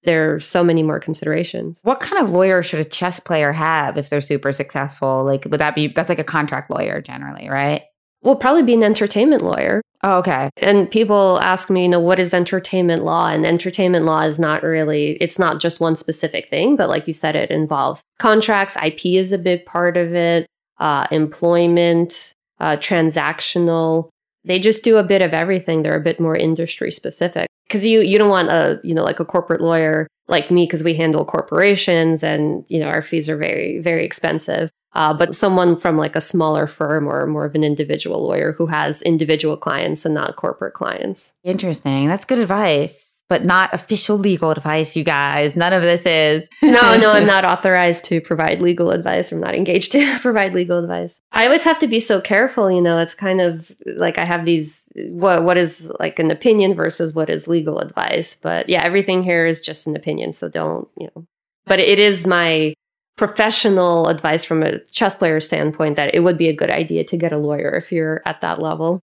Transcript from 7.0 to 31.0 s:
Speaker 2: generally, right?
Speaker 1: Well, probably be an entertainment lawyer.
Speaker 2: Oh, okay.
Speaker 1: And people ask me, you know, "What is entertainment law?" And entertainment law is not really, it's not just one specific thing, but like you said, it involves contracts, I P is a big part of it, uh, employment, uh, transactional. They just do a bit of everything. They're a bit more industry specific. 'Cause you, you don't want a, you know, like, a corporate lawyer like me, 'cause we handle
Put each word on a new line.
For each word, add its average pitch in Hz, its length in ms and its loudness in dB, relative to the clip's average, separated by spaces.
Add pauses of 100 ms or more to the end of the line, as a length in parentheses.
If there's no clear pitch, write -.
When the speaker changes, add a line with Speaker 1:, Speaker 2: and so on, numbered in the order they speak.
Speaker 2:
generally, - 480 -14
right? 139 340 -2 (380)
Speaker 1:
Well, 269 140 4
probably 285 280 4
be 240 100 4
an 226 100 4
entertainment 214 600 2
lawyer. - 380 0 (220)
Speaker 2:
Oh, 190 140 2
okay. 143 400 0
Speaker 1:
And 202 320 2
people 202 520 2
ask 185 280 0
me, 185 140 2
you 175 60 4
know, 175 100 4
"What 180 200 2
is 175 140 0
entertainment 180 680 0
law?" 165 240 0
And 160 180 0
entertainment 175 600 0
law 156 160 2
is 156 180 -2
not 156 240 0
really, 151 480 0 (100)
it's - 160 -4
not 165 240 0
just 170 180 -4
one 165 160 0
specific - 540 -6
thing, 190 260 2
but 185 140 0
like - 180 -2
you 165 60 -6
said, 156 220 -4
it - 160 -2
involves 147 500 -2 (160)
contracts, 214 580 2
I 160 140 -2
P 175 280 -2
is 185 140 0
a 196 60 0
big 180 300 -2
part 175 300 0
of 170 180 -2
it, 170 320 0 (320)
uh, 147 320 0
employment, 170 1200 0 (260)
uh, 151 180 -2
transactional. 165 1300 -2 (340)
They 185 160 0
just 220 240 0
do 226 140 6
a 208 60 4
bit 196 180 4
of 165 120 2
everything. 165 500 0
They're 156 120 0
a 156 60 -2
bit 165 180 -2
more 165 160 0
industry 160 540 -2
specific. - 580 -6 (220)
'Cause 202 160 -2
you, 226 160 6
you 202 160 4
don't 208 120 6
want 185 200 2
a, 151 340 0
you 165 120 -2
know, 160 80 0
like, - 160 -2
a 170 60 -4
corporate 170 360 -2
lawyer 160 460 0 (200)
like 175 220 0
me, 175 180 4
'cause 160 160 -4
we 160 120 0
handle 156 280 0